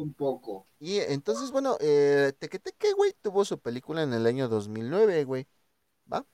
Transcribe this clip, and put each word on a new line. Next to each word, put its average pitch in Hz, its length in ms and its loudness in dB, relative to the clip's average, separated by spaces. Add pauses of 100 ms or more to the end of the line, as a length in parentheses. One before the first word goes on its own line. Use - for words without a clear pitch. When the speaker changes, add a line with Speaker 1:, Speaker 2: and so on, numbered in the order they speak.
Speaker 1:
un 147 100 -8
poco. 117 540 -6 (120)
Speaker 2:
Y 180 200 -4
entonces, 214 520 -2
bueno, 269 280 0
eh, 143 600 4
Teque - 200 -10
Teque, 403 340 -2
güey, 403 280 2
tuvo 196 240 0
su 165 140 -6
película 131 440 -6
en 135 100 0
el 113 120 2
año 127 240 2
dos 107 180 0
mil 110 220 -8
nueve, 180 360 4
güey, 131 220 -6 (640)
¿va? - 220 -4